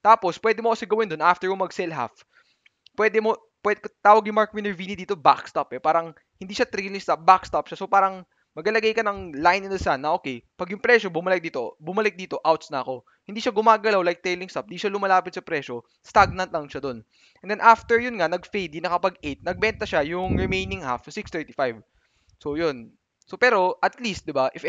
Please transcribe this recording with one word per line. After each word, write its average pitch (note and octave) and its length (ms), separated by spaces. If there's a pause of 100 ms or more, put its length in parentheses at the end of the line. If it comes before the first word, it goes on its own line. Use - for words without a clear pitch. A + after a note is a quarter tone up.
Tapos, G3+ 400
pwede A3 160
mo A3+ 160
kasi - 80
gawin G#3+ 240
dun D#3 160
after F3 240
mo F#3+ 160
mag-sell F3+ 320
half. A#2+ 160 (840)
Pwede G#3+ 300
mo, A3 160 (240)
pwede, G#3 240 (160)
tawag G#3 240
yung G#3+ 100
Mark G#3+ 140
Minervini G3+ 480
dito, F#3 160
backstop D3 580
eh. B2 80
Parang, E3 300 (260)
hindi F#3+ 160
siya A#3+ 160
trailing G3 320
stop, D#3+ 240
backstop F3+ 400
siya. - 140
So, F#3+ 100
parang, F#3+ 320 (320)
maglalagay A3 400
ka A3 80
ng F#3+ 400
line F#3 240
in G3 80
the F#3+ 80
sand C#3+ 240
na, D3+ 80
okay, B2 400
pag F3+ 160
yung F3 80
presyo A3+ 320
bumalik F3+ 320
dito, D3 400
bumalik G3 320
dito, F3+ 320
outs D#3 240
na C3+ 160
ako. B2+ 160 (240)
Hindi G#3 160
siya B3+ 80
gumagalaw G#3+ 560
like F3 160
trailing F3+ 240
stop, - 240
di F3+ 80
siya G3+ 160
lumalapit F#3 400
sa F#3 80
presyo, C#3 400 (240)
stagnant F#3 480
lang D3 160
siya - 80
dun. B2 240 (400)
And F3+ 80
then G#3 160
after A3+ 320
yun A#3 240
nga, D#3+ 80
nag-fade, F3 480
di E3+ 60
nakapag-eight, F3 580
nagbenta G#3 480
siya D3+ 160
yung F#3 320
remaining F#3+ 480
half, B2 160
so - 80
six G3+ 240
thirty-five. B2+ 480 (560)
So D3 160
yun. C#3+ 400 (320)
So - 160
pero, G3+ 400
at F#3+ 160
least, G#3+ 320
di C#3+ 80
ba, C3 160
if - 160